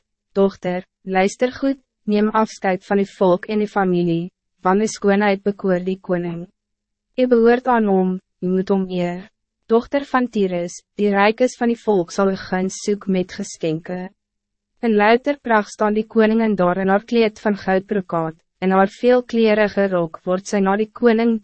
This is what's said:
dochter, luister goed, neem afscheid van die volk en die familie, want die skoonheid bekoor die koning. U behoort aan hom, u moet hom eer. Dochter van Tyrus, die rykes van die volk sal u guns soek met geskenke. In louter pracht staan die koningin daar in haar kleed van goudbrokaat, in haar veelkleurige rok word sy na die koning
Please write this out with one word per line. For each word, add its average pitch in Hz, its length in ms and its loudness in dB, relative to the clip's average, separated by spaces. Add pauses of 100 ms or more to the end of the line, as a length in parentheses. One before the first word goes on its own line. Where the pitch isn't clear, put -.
(340)
dochter, 190 520 -2 (180)
luister 190 480 0
goed, 277 280 -4 (240)
neem 208 300 0
afscheid 202 520 -2
van 202 120 0
die 196 160 -2
volk 190 320 2
en 214 160 -2
die 208 80 -2
familie, 175 640 0 (340)
want 190 160 2
die 220 80 0
skoonheid 202 560 0
bekoor 190 400 -2
die 190 160 -4
koning. 175 460 -6 (680)
U 254 120 0
behoort 240 400 4
aan 233 180 2
hom, 185 300 2 (260)
u 180 80 -4
moet 190 240 0
hom 190 160 -2
eer. 180 400 -6 (400)
Dochter 240 400 0
van 254 240 0
Tyrus, 180 460 -4 (180)
die 208 160 0
rykes 220 460 2
van 240 100 0
die 233 80 -2
volk 190 320 0
sal 196 220 0
u 190 100 -6
guns 185 400 -6
soek 202 320 -4
met 185 240 -4
geskenke. 180 680 -8 (760)
In 226 160 0
louter 233 400 2
pracht 220 380 -2
staan 214 180 0
die 220 160 -2
koningin 220 480 2
daar 180 240 0
in 190 80 0
haar 208 160 0
kleed 226 380 0
van 208 160 0
goudbrokaat, 185 800 -4 (260)
in 190 80 2
haar 190 160 4
veelkleurige 220 1000 2
rok 170 340 -4
word 185 240 -4
sy 202 160 0
na 190 140 2
die 214 100 -4
koning 226 540 2